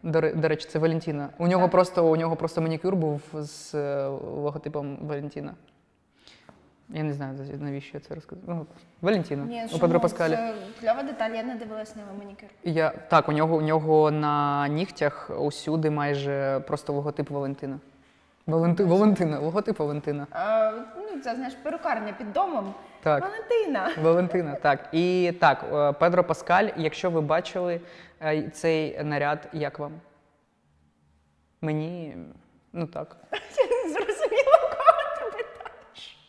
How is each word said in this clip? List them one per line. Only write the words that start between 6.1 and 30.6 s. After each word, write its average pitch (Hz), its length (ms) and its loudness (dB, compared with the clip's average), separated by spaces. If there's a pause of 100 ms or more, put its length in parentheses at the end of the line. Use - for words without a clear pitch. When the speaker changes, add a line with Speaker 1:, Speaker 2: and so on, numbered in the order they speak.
Speaker 1:
Я 156 140 -8
не 151 100 -2
знаю, 139 200 -8 (280)
навіщо 143 360 -10
я 147 40 -10
це - 140 -14
розказав. 160 320 -16
Ну, 170 200 -8 (360)
Валентіна, 165 420 0
Speaker 2:
Ні, 233 200 -8
Speaker 1:
у 226 40 -10
Speaker 2:
що, 165 100 -4
Speaker 1:
Педро 170 200 4
Speaker 2:
ну, - 40 4
Speaker 1:
Паскалі. 165 340 0
Speaker 2:
це 226 180 -4 (260)
кльова 233 220 0
деталь, 233 280 -4
я 226 120 -6
не 247 120 -8
дивилась 214 420 -10
на 208 60 -14
його 196 160 -14
манікюр. 202 300 -16 (160)
Speaker 1:
Я, 160 260 2
так, - 380 2
у 151 40 0
нього, 160 240 2
у 156 60 2
нього 156 480 4
на 147 580 0
нігтях 151 680 -2
усюди 156 520 0
майже 139 760 -2
просто 147 260 -4
логотип 143 380 -4
Валентина. 139 480 -6 (680)
Валенти-, 170 380 4
Валентина, 180 540 6
логотип 185 400 -2
Валентина. 147 480 -4 (100)
Speaker 2:
Е, 220 360 2 (240)
ну, 381 240 -10
це, 247 140 -6
знаєш, 262 280 -8
перукарня 233 560 -4
під 208 140 -8
домом. 277 420 -2 (280)
Speaker 1:
Так. 151 200 4
Speaker 2:
Валентина. 392 680 0 (120)
Speaker 1:
Валентина, 170 520 4
так. 143 380 0
І 175 480 4
так, 147 240 4 (100)
е, 147 180 4
Педро 175 320 4
Паскаль, 175 520 2
якщо 165 340 -2
ви 165 100 2
бачили, 175 600 0 (420)
е, 156 280 0
цей 156 540 0
наряд, 147 480 -2
як 151 260 -6
вам? 147 140 -8 (1700)